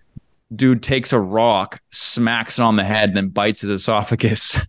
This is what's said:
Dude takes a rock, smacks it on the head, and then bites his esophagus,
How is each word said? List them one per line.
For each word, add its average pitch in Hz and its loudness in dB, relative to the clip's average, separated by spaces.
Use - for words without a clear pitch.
Dude 123 2
takes 131 -2
a 123 4
rock, 101 0
smacks 117 -2
it - 2
on 113 4
the 101 2
head, 107 2
and 95 0
then 95 0
bites 104 -2
his 101 -4
esophagus, 107 0